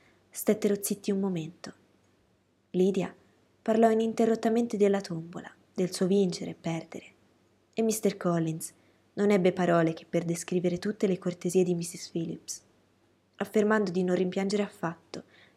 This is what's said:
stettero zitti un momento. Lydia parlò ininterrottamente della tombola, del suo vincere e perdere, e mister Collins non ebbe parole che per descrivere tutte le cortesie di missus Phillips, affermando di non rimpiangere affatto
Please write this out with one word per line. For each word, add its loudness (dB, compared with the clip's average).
stettero 0
zitti -4
un 0
momento. -6
Lydia 0
parlò 4
ininterrottamente 0
della 4
tombola, -12
del -2
suo -2
vincere 2
e -12
perdere, -8
e -2
mister 0
Collins -2
non 0
ebbe 4
parole 2
che -14
per -2
descrivere -2
tutte -2
le 0
cortesie 0
di 0
missus -8
Phillips, -8
affermando 2
di 0
non 2
rimpiangere 0
affatto -8